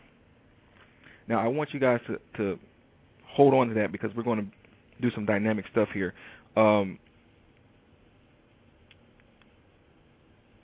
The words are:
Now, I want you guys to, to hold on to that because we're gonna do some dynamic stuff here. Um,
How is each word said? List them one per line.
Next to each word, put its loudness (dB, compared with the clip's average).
Now, 0
I 0
want -4
you -8
guys 2
to, -8
to -4
hold 6
on 4
to -6
that -2
because -8
we're -6
gonna -4
do -2
some -6
dynamic 0
stuff 0
here. -6
Um, 2